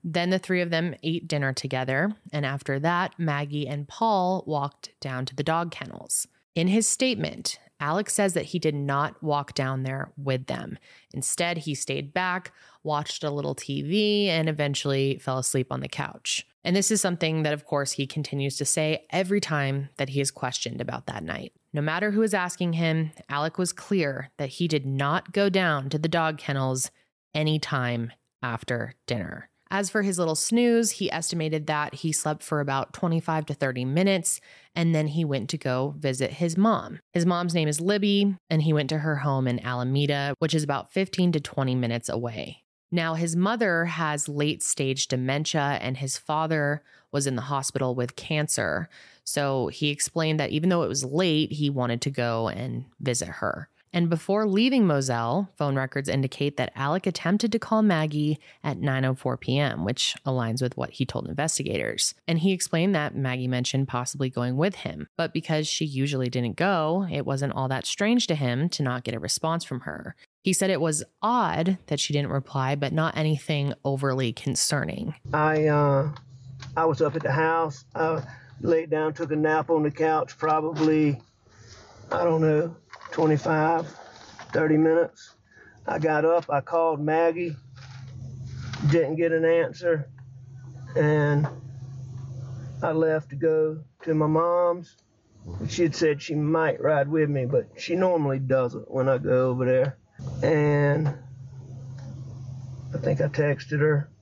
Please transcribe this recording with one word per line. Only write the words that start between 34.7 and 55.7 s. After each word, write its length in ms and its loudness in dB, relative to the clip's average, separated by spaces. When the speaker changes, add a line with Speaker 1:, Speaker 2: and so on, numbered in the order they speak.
Speaker 1:
and 200 2
then 100 2
he 180 0
went 280 -2
to 80 -4
go 360 -2
visit 380 -2
his 240 0
mom. 420 2
His 100 2
mom's 300 2
name 140 2
is 120 0
Libby, 560 4
and 140 4
he 100 4
went 160 2
to 80 0
her 200 0
home 300 0
in 120 0
Alameda, 800 0
which 160 0
is 80 2
about 280 -4
fifteen 420 2
to 60 2
twenty 360 -2
minutes 340 -2
away. 540 -6
Now, 220 0
his 220 0
mother 500 2
has 420 -2
late-stage 800 -2
dementia, 720 0
and 180 -4
his 200 -4
father 640 0
was 160 0
in 80 0
the 80 -4
hospital 500 -2
with 220 -2
cancer. 720 -2
So 440 0
he 240 -2
explained 480 0
that 100 0
even 200 2
though 120 4
it 60 0
was 180 -2
late, 460 2
he 180 0
wanted 320 -2
to 80 -2
go 380 0
and 380 -6
visit 280 -2
her. 420 -4
And 160 2
before 380 0
leaving 400 4
Moselle, 720 2
phone 180 0